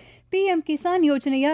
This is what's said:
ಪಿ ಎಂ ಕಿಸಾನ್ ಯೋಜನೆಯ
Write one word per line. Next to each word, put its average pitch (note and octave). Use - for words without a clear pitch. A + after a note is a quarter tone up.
ಪಿ F#4+
ಎಂ F4
ಕಿಸಾನ್ D4
ಯೋಜನೆಯ C#4